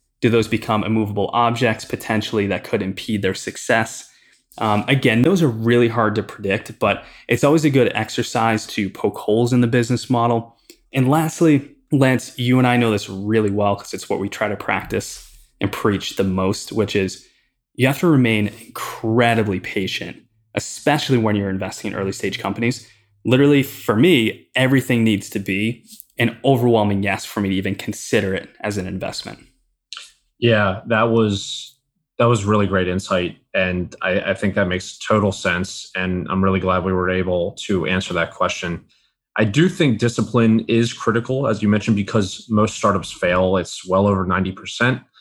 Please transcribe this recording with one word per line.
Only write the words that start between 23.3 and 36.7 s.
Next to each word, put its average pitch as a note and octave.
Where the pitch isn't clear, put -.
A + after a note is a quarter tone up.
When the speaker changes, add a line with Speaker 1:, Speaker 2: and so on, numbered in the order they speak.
Speaker 1:
for -
me, B2
everything B2+
needs G#2
to G#2+
be G2+
an A#2
overwhelming A2+
yes G2
for -
me G2
to G2
even G2
consider G2+
it -
as G#2
an F#2
investment. -
Speaker 2:
Yeah, G#2
that A#2
was, G#2+
that A#2+
was A#2
really G#2
great F#2
insight. F2+
And F2+
I, F#2
I -
think F#2+
that G2+
makes F2+
total G#2
sense. F#2
And F#2
I'm F#2+
really F#2+
glad F#2